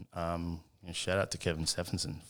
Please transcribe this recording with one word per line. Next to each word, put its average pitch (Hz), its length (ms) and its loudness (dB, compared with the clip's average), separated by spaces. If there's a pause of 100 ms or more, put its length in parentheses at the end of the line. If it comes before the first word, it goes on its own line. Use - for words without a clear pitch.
(160)
um, 85 460 0 (200)
you 92 60 -12
know, 85 60 -6
shout 92 260 2
out - 100 2
to - 80 -4
Kevin 80 300 2
Stephenson, - 520 0 (100)